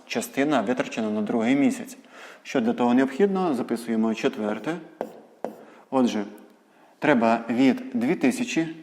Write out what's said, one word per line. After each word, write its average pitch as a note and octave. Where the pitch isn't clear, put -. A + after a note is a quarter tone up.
частина C3+
витрачена A2+
на G#2+
другий A#2
місяць. -
Що -
для A2+
того A#2+
необхідно? F3+
Записуємо A2+
четверте. A2
Отже, A2
треба A#2
від B2+
дві B2
тисячі C#3+